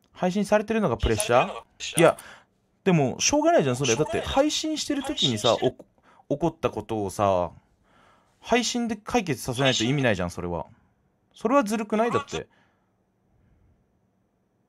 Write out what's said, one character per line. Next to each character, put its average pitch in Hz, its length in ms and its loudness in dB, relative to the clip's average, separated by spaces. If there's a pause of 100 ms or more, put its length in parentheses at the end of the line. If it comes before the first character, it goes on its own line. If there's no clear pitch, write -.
(140)
配 180 180 -2
信 202 140 0
さ 208 120 4
れ 220 60 0
て 214 100 -4
る 220 80 0
の 180 80 2
が 117 80 -2
プ 113 120 0
レ 113 60 2
ッ - 20 0
シ 107 140 0
ャ 151 320 2 (140)
ー？ - 220 -4
い - 20 6
や、 - 160 6 (680)
で 190 80 2
も、 143 280 2
し - 140 0
ょ 294 60 2
う 294 40 2
が 320 80 4
な 330 80 6
い 180 40 4
じ 135 60 0
ゃ 123 40 0
ん、 - 20 -6
そ 135 100 -4
れ。 113 100 2
だ 151 80 2
っ - 60 -6
て、 - 120 -4
配 285 280 0
信 311 280 -4
し - 80 -6
て 294 100 -4
る 269 80 -6
時 269 240 -2
に 117 100 0
さ、 113 240 2
お-、 127 100 0 (640)
起 143 40 -4
こ 170 80 0
っ 160 100 -6
た 120 120 0
こ 104 140 -10
と 110 200 -4
を 95 60 -4
さ、 92 420 0 (880)
配 240 240 0
信 233 240 -4
で 220 80 -6
解 214 300 -2
決 143 160 -4
さ 131 120 -6
せ 120 80 -4
な 135 100 2
い - 20 2
と 110 100 -2
意 123 80 2
味 147 120 0
な 120 80 4
い 98 40 0
じ 90 60 -4
ゃ 90 40 -2
ん、 87 40 -4
そ - 120 -12
れ 87 60 -6
は。 85 200 -6 (680)
そ - 160 -4
れ 269 60 4
は 277 100 4
ず 208 100 -4
る 214 100 -2
く 214 120 -2
な 226 80 2
い？ 233 60 -2
だ 123 80 0
っ 92 60 -8
て。 - 220 -10 (2250)